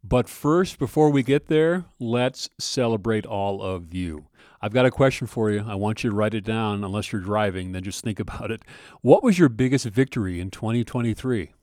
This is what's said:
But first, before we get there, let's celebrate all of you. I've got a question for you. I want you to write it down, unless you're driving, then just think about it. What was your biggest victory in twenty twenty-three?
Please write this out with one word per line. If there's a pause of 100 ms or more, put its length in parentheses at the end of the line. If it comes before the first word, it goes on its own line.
But
first,
before
we
get
there, (140)
let's
celebrate
all
of
you. (300)
I've
got
a
question
for
you.
I
want
you
to
write
it
down,
unless
you're
driving,
then
just
think
about
it. (380)
What
was
your
biggest
victory
in
twenty
twenty-three?